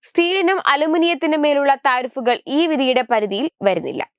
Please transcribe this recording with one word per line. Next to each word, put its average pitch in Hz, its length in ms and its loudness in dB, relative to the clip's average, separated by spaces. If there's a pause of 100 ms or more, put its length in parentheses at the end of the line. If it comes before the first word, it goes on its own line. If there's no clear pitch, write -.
സ്റ്റീലിനും 359 640 0
അലുമിനിയത്തിനും 311 720 0
മേലുള്ള 285 340 2
താരിഫുകൾ 247 720 -2
ഈ 302 200 0
വിധിയുടെ 254 340 0
പരിധിയിൽ 226 480 -2 (120)
വരുന്നില്ല. 135 580 -2